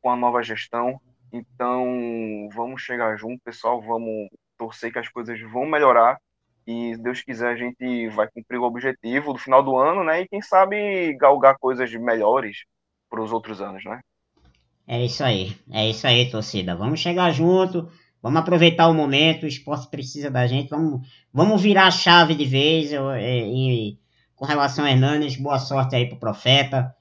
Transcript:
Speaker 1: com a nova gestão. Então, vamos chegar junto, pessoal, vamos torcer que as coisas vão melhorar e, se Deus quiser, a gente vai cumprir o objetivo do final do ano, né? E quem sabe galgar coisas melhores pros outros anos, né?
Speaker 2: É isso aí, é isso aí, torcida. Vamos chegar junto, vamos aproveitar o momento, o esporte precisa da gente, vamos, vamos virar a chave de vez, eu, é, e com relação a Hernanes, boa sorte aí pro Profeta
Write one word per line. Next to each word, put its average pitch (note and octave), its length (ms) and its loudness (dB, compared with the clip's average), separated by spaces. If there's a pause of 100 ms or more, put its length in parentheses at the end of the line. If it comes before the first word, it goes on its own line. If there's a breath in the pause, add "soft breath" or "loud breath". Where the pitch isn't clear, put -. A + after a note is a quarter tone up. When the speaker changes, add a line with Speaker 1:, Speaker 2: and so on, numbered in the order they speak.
Speaker 1:
com B2+ 80 -2
a B2 60 2
nova B2 260 0
gestão. A#2 600 -6 (320)
Então, A#2+ 1200 -6
vamos A#2+ 280 -8
chegar A#2 360 -4
junto, A2+ 260 -12
pessoal, A#2 400 -6
vamos A2 460 -6 (280)
torcer A#2 360 -10
que A#2+ 80 -8
as A2+ 80 -12
coisas A#2 320 -12 (100)
vão B2 160 -6
melhorar C3+ 500 6 (480)
e, A#2 300 -6
se A2+ 80 -16
Deus B2 200 -6
quiser, A#2+ 260 -6
a A#2+ 80 -2
gente B2 540 -6
vai A2 180 0
cumprir A#2+ 300 -10
o A#2+ 60 -2
objetivo B2+ 680 -4
do B2+ 80 -8
final C3+ 240 4
do C3+ 120 0
ano, E3 280 2
né? D#3+ 160 0
E F#3+ 80 -8
quem G3+ 120 -8
sabe F#3+ 760 0
galgar C3+ 420 6
coisas B2+ 340 -2
melhores A#2 720 -2 (440)
pros A2 220 -6
outros A2 280 -8
anos, G2 240 -12
né? G#2 160 -12 (880)
Speaker 2:
É B2 160 -2
isso B2 220 -4
aí, G2+ 320 -2 (140)
é A2 180 -2
isso A2 180 -4
aí, B2 240 4
torcida. F#2 460 -6
Vamos B2 240 -4
chegar F3 320 0
junto, F3+ 560 2 (340 loud breath)
vamos C#3+ 180 0
aproveitar E3+ 480 4
o E3 60 6
momento, D#3 500 2
o D#3 40 -4
esporte C#3+ 400 -8
precisa C#3 420 -10
da B2+ 160 2
gente, C3 220 -2
vamos, D3+ 400 -4 (240 loud breath)
vamos G3 300 4
virar F#3+ 240 6
a F#3 40 6
chave F3 440 6
de D3 100 -2
vez, D3 480 2
eu, C3+ 180 -4
é, A#2+ 380 -2
e A#2+ 500 -2 (380)
com - 80 -10
relação C#3+ 400 0
a C#3+ 60 2
Hernanes, C3+ 460 2
boa C3+ 220 -2
sorte C3 380 -2
aí B2 100 2
pro - 120 -12
Profeta C3 840 0